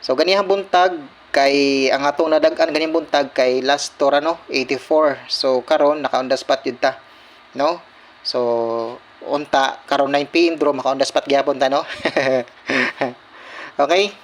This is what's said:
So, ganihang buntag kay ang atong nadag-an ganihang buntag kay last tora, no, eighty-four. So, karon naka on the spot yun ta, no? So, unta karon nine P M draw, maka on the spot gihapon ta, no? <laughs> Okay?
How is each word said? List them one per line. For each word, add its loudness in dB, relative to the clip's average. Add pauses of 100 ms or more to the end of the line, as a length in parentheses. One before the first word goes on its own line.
So, -2
ganihang 0
buntag 2 (320)
kay 2
ang 0
atong 0
nadag-an 2
ganihang -2
buntag 0
kay 2
last -2
tora, 2
no, -2 (160)
eighty-four. 0 (160)
So, 0
karon 2
naka 0
on -6
the 0
spot -2
yun -6
ta, -2 (560)
no? -2 (400)
So, -4 (240)
unta -2 (100)
karon 0
nine 0
P 4
M -2
draw, 2
maka 0
on -2
the 0
spot -2
gihapon 0
ta, 2
no? 0
<laughs> -14 (1900)
Okay? 2 (120)